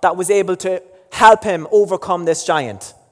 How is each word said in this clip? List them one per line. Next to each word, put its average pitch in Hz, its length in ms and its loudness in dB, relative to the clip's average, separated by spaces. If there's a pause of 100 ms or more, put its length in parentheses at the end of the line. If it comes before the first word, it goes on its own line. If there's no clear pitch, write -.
that 180 160 0
was 185 140 -2
able 190 260 0
to 185 240 -6 (300)
help 220 320 6
him 170 280 -4
overcome 185 540 0
this 165 180 -2
giant. 127 520 -6 (160)